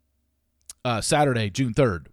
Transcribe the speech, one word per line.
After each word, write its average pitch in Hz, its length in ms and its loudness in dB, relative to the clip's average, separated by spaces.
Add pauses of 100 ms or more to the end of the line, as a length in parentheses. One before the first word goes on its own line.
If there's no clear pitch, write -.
(840)
uh, 117 160 -2
Saturday, 131 480 2
June 120 240 -2
third, 107 400 0